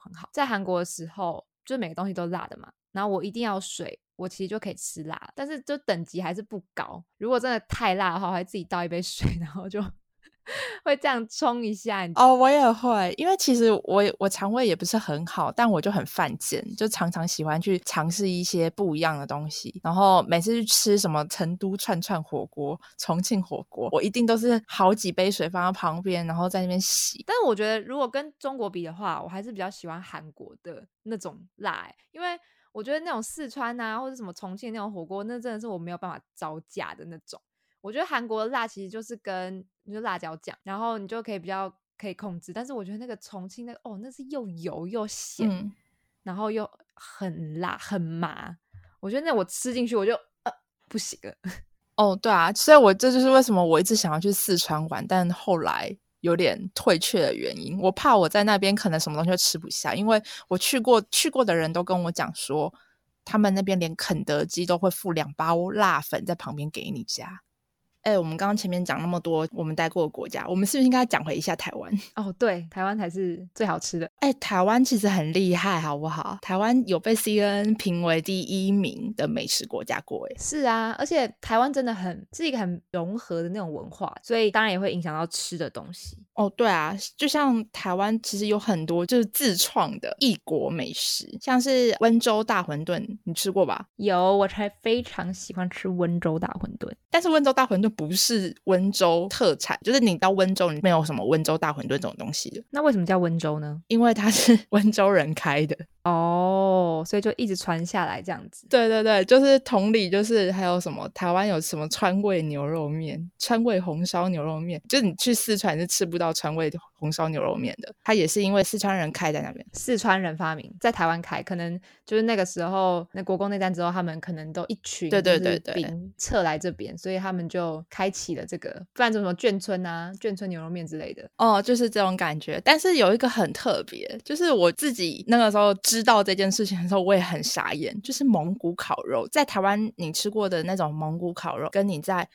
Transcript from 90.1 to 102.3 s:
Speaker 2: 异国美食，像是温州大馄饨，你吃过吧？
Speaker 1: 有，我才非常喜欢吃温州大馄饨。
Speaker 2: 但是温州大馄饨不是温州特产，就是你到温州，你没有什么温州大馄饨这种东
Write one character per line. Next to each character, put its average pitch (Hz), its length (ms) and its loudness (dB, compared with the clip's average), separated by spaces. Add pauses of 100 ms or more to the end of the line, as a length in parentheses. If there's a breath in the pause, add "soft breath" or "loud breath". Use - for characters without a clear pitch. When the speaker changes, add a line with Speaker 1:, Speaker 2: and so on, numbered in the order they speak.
Speaker 2:
异 247 240 4
国 143 260 -2
美 160 240 -6
食， - 460 -4
像 254 220 2
是 247 380 4
温 233 200 6
州 220 240 4
大 208 200 0
馄 151 200 -6
饨， 175 220 -4 (200)
你 170 80 -4
吃 190 180 -2
过 190 140 4
吧？ 117 200 -2 (120)
Speaker 1:
有， 190 400 4
我 196 100 4
才 202 200 -4 (140)
非 240 220 2
常 180 280 -8
喜 - 220 -12
欢 180 160 -2
吃 - 180 -8
温 175 320 0
州 165 200 0
大 180 80 -2 (120)
馄 - 60 -6 (140)
饨。 - 120 -10 (200)
Speaker 2:
但 339 100 4
是 359 80 2
温 311 140 6
州 269 80 4
大 262 160 4
馄 190 140 2
饨 220 80 4
不 156 220 -4
是 196 520 0
温 190 280 4
州 170 380 2
特 196 280 2
产， - 260 -6
就 233 100 2
是 269 60 6
你 202 180 4
到 185 140 4
温 190 240 2
州， 175 160 2
你 151 100 -4
没 190 80 4
有 165 140 4
什 156 100 -4
么 113 120 -4
温 156 180 4
州 160 140 2
大 156 160 -2
馄 139 100 -8
饨 - 60 -6
这 135 80 0
种 - 200 -6
东 - 140 -8